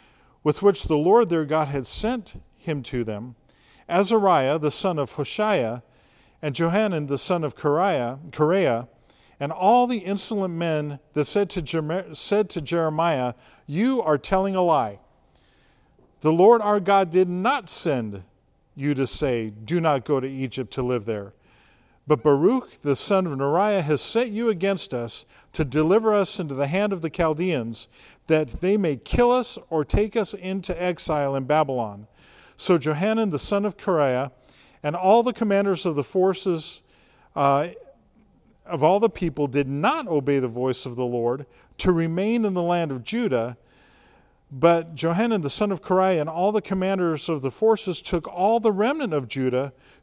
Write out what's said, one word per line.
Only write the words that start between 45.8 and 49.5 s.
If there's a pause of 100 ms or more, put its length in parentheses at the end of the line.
Kareah,
and
all
the
commanders
of
the
forces
took
all
the
remnant
of
Judah (280)